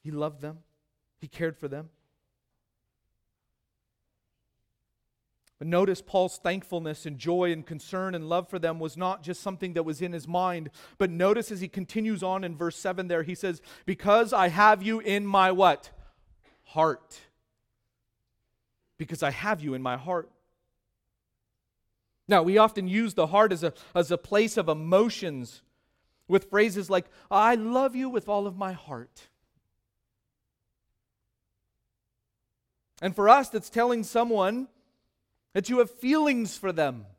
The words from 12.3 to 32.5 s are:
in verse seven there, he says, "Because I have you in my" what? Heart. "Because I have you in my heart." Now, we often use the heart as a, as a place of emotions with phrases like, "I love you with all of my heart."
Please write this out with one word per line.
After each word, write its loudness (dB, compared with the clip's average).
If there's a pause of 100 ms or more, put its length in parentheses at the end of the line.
in -8
verse -4
seven -6
there, 0
he -6
says, -6 (240)
"Because 4
I 4
have 6
you -2
in -2
my" 4
what? 4 (720)
Heart. -2 (1800)
"Because -10
I 0
have -4
you -6
in -10
my -4
heart." -8 (2000)
Now, 6
we 2
often 4
use -2
the 2
heart 4
as -4
a, -2 (200)
as 0
a 0
place 0
of -2
emotions -2 (680)
with 2
phrases 0
like, 0 (240)
"I 6
love 0
you -4
with -6
all -2
of -10
my -8
heart." -16 (3750)